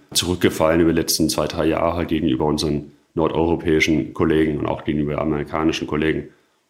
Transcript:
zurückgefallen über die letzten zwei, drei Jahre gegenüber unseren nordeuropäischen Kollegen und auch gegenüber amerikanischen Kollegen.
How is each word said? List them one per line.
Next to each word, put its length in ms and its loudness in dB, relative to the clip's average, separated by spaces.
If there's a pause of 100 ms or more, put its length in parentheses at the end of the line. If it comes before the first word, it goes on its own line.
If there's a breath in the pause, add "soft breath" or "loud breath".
(140)
zurückgefallen 680 2
über 100 4
die 80 2
letzten 300 0
zwei, 180 -2
drei 180 -2
Jahre 400 0
gegenüber 400 0
unseren 460 -2 (240 loud breath)
nordeuropäischen 960 0
Kollegen 460 2
und 80 -4
auch 160 -4
gegenüber 360 -2
amerikanischen 680 -2
Kollegen. 420 -2 (400 loud breath)